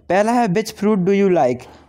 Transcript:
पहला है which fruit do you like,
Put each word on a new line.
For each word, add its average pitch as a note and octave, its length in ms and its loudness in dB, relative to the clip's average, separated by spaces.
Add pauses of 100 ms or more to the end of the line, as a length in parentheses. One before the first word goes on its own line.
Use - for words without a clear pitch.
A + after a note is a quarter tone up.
पहला G3+ 220 0
है A#3+ 160 0
which G#3+ 240 -4
fruit G3 320 -2
do G3 120 0
you G3 140 2
like, C3 360 0 (240)